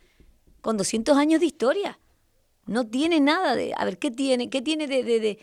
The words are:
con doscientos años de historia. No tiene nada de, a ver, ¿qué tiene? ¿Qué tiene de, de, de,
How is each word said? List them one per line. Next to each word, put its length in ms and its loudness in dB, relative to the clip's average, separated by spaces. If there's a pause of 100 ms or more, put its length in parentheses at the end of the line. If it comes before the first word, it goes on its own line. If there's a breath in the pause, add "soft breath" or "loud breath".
(640)
con 160 -2
doscientos 400 2
años 220 4
de 60 2
historia. 520 -2 (680)
No 200 -2
tiene 340 0
nada 360 2
de, 180 -2
a 120 -4
ver, 120 -4
¿qué 120 -4
tiene? 400 -2
¿Qué 100 -2
tiene 260 -4
de, 160 0
de, 180 0
de, 220 -2